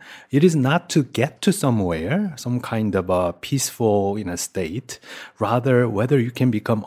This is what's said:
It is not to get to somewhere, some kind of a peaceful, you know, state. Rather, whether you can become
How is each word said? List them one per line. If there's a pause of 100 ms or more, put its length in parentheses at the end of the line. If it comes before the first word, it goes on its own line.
(320)
It
is
not
to
get
to
somewhere,
some
kind
of
a
peaceful,
you
know,
state. (360)
Rather,
whether
you
can
become